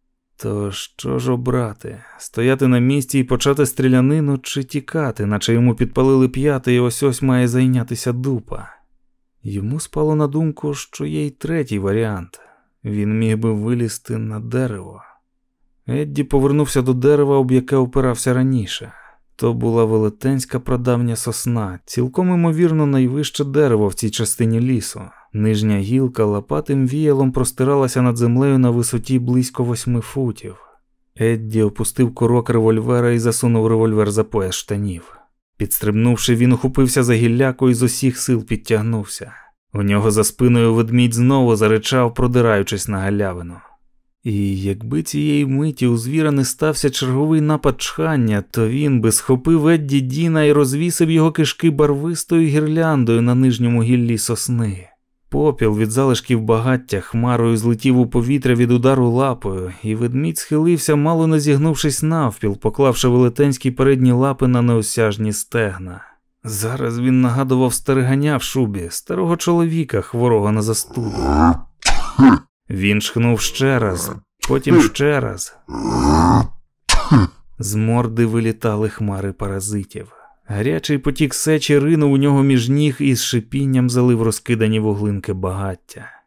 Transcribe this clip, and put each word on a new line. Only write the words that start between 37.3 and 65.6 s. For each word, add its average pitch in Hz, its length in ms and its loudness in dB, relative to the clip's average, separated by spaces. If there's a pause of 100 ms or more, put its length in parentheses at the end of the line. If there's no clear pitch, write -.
і 123 40 4
з 123 80 -2
усіх 123 360 0
сил 120 260 -2
підтягнувся. 110 880 -4 (400)
У 104 100 -4
нього 104 280 2
за 107 140 4
спиною 120 500 2
ведмідь 117 400 2
знову 123 420 4
заричав, 110 580 2
продираючись 117 720 0
на 101 100 -4
галявину. 95 580 -4 (680)
І 101 380 -2
якби 113 420 -4
цієї 147 440 -2
миті 135 400 -2
у 120 100 2
звіра 147 340 -2
не 139 140 0
стався 147 460 -2
черговий 143 500 0
напад 151 400 0
чхання, 123 720 -2
то 113 180 0
він 135 320 0
би 110 120 2
схопив 147 560 2
Едді 147 320 2
Діна 156 440 0
і 147 80 6
розвісив 151 580 0
його 160 220 4
кишки 160 380 0
барвистою 151 800 0
гірляндою 151 760 2
на 123 120 2
нижньому 120 480 2
гіллі 117 360 0
сосни. 110 680 -4 (420)
Попіл 123 480 0
від 110 120 0
залишків 123 520 0
багаття 120 580 0
хмарою 117 560 0
злетів 120 420 2
у 123 80 4
повітря 127 480 0
від 120 160 2
удару 123 400 2
лапою, 107 640 -4 (100)
і 110 120 -2
ведмідь 131 440 -4
схилився, 156 580 0
мало 160 300 2
не 156 140 2
зігнувшись 147 640 0
навпіл, 135 540 -2
поклавши 131 520 0
велетенські 127 640 2
передні 131 420 2
лапи 131 360 0
на 123 140 2
неосяжні 110 680 0
стегна. 95 720 -6 (400)